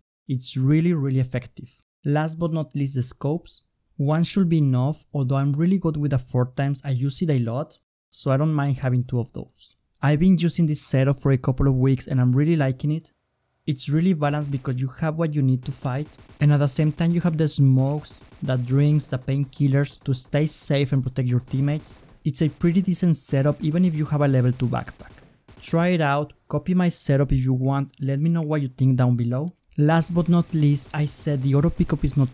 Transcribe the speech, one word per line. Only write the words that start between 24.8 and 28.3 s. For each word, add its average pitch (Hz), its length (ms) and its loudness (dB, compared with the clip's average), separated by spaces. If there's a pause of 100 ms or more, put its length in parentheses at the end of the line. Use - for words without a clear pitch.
Try 170 280 0
it 175 120 0
out, 147 320 -2 (140)
copy 147 260 -2
my 180 160 4
setup 139 420 2
if 131 120 2
you 131 100 0
want, 135 480 -2
let 139 180 -2
me 160 100 0
know 170 120 0